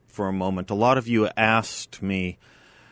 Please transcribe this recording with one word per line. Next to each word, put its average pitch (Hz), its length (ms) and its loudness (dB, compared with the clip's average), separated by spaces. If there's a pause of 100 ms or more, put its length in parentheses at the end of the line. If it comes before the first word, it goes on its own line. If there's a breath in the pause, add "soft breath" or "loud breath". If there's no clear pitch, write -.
for 98 220 -6
a 95 60 -2
moment. 92 340 -4
A 107 60 -4
lot 120 240 4
of 117 100 -6
you 107 260 2
asked 110 680 0
me 92 340 -4 (560 soft breath)